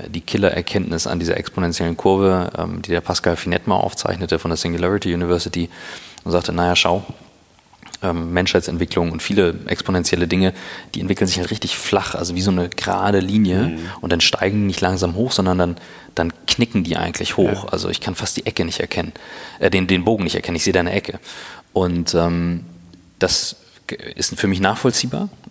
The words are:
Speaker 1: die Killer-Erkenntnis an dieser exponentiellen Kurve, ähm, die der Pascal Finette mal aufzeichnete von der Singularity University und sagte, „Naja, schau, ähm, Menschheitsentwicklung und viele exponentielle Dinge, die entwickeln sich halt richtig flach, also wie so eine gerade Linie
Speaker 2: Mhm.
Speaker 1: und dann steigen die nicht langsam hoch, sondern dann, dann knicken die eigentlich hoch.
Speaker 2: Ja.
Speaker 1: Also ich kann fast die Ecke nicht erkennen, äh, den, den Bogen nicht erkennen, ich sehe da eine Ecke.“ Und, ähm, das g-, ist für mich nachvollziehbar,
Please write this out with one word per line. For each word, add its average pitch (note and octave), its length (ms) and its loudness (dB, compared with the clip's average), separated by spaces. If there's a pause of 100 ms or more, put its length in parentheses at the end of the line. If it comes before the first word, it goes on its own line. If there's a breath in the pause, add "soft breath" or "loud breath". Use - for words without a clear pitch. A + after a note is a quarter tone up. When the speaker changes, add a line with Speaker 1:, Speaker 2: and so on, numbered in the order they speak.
Speaker 1:
die - 140 -8
Killer-Erkenntnis F2+ 840 0
an E2+ 120 -2
dieser E2 180 0
exponentiellen E2+ 640 -2
Kurve, F#2+ 580 4
ähm, F2 240 -4
die F2 120 -4
der E2+ 100 2
Pascal F2 340 0
Finette F2+ 320 -2
mal F2+ 80 4
aufzeichnete - 600 -2
von E2+ 100 -6
der E2 80 -2
Singularity F2 560 0
University F2 560 0 (560 loud breath)
und E2+ 80 -4
sagte, F2 220 2
„Naja, F2 200 4
schau, F2+ 300 2 (960)
ähm, E2+ 300 -2
Menschheitsentwicklung E2+ 800 0
und E2 100 -6
viele F#2 320 4 (120)
exponentielle F2 600 0
Dinge, F#2 280 4 (400 loud breath)
die - 80 -4
entwickeln F#2+ 240 2
sich F#2 120 0
halt F2 120 -2
richtig - 260 -4
flach, - 380 0
also F2 220 -4
wie F#2 40 0
so G2 100 2
eine F2+ 200 2
gerade F#2+ 500 2
Linie F#2+ 440 2
Speaker 2:
Mhm. D3+ 140 -2 (220 loud breath)
Speaker 1:
und - 120 -2
dann E2 100 2
steigen G2+ 380 2
die G2+ 60 2
nicht F#2 140 -2
langsam F2+ 340 0
hoch, A#2 180 0
sondern F#2 260 2
dann, F2 180 2 (380 loud breath)
dann E2 180 -2 (140)
knicken A#2 360 0
die E2 140 -2
eigentlich E2+ 400 -4
hoch. G2 280 2
Speaker 2:
Ja. - 80 -10
Speaker 1:
Also F2+ 180 -2
ich - 100 -4
kann F#2+ 140 -4
fast - 240 -4
die - 80 -6
Ecke G2 180 -2
nicht E2 160 -4
erkennen, E2+ 320 -4 (460 loud breath)
äh, G2 100 4
den, F#2 200 2
den F2+ 180 4
Bogen G2+ 180 2
nicht E2 120 -2
erkennen, E2+ 200 -4
ich D#2 80 -2
sehe - 80 2
da F2+ 80 4
eine F2 120 0
Ecke.“ - 260 -2 (560 loud breath)
Und, F2 400 2
ähm, E2+ 500 2 (540)
das - 380 0 (300)
g-, - 100 -10
ist - 440 -6
für G#2+ 60 2
mich F#2+ 140 2
nachvollziehbar, B2 680 2 (220)